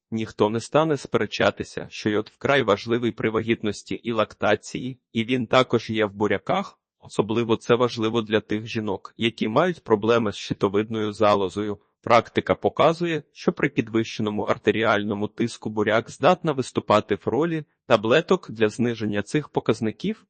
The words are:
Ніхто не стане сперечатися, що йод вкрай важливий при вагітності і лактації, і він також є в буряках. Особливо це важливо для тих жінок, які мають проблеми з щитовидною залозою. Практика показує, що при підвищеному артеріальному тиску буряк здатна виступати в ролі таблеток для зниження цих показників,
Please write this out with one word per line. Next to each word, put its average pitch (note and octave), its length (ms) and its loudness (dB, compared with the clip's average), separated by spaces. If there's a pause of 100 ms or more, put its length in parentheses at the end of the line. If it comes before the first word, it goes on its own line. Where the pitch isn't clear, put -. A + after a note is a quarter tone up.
(100)
Ніхто A2 400 -2
не A2+ 100 -2
стане D3+ 360 0
сперечатися, - 920 -2
що - 200 -4
йод G#2 240 -2
вкрай C#3 280 0
важливий A#2 480 0
при A2 200 -4
вагітності A2 640 -4
і A2+ 180 -8
лактації, A2 880 -4 (120)
і A2+ 120 -2
він B2 220 -2
також B2 440 2
є A2 140 0
в G2 80 -4
буряках. G#2 640 -2 (260)
Особливо A2+ 540 0
це - 180 0
важливо A#2 480 0
для G#2+ 180 0
тих A2 260 -6
жінок, G#2 500 -8
які A2 320 -2
мають D#3+ 360 0
проблеми A2+ 480 2
з - 40 -10
щитовидною G#2+ 760 -2
залозою. G#2 640 0 (240)
Практика - 520 2
показує, E3 680 0 (100)
що - 200 -2
при - 160 -2
підвищеному A2 720 -2
артеріальному G#2+ 840 0
тиску - 420 -6
буряк G#2+ 400 0
здатна E3 420 2
виступати A2 600 0
в - 140 -6
ролі D3+ 360 -2 (220)
таблеток C3 640 2
для A2 180 0
зниження G#2+ 540 -2
цих D3+ 260 -2
показників, A#2+ 800 -2